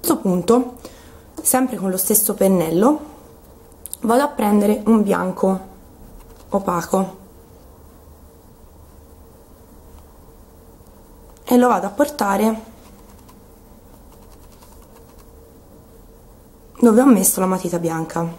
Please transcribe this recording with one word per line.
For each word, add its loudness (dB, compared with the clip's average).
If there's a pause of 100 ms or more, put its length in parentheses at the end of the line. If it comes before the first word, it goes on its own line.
Questo 2
punto, 0 (600)
sempre -2
con -4
lo -4
stesso 0
pennello, 2 (1000)
vado 2
a -2
prendere 0
un 4
bianco -2 (920)
opaco -4 (4000)
e 2
lo 4
vado 0
a -6
portare -2 (4000)
dove 6
ho 4
messo 4
la 0
matita -4
bianca. -4 (140)